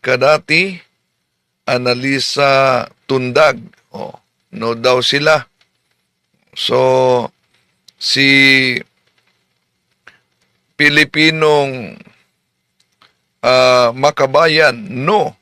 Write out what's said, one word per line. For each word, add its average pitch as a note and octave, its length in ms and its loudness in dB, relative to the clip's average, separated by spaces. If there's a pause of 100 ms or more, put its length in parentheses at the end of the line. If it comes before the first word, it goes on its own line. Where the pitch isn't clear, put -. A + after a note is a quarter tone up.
Kadati, D3+ 720 0 (960)
Analisa C3 1120 0 (240)
Tundag, C3 560 0 (320)
o, - 160 -12 (480)
no A#2 160 -4
daw B2+ 240 0
sila. C#3+ 480 0 (1040)
So, B2+ 800 -2 (640)
si C3+ 800 2 (2000)
Pilipinong, D3 1200 0 (1400)
ah, B2+ 560 2
Makabayan, D3 880 2
no. E3 480 -2 (100)